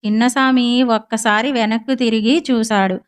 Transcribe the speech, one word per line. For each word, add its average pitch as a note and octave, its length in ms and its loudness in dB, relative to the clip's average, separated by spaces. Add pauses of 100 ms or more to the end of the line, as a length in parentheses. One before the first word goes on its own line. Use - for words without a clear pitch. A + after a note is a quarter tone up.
చిన్నసామి B3 760 2
ఒక్కసారి A3 680 0
వెనక్కు A3+ 420 -2
తిరిగి A#3 560 0
చూశాడు. G#3 560 0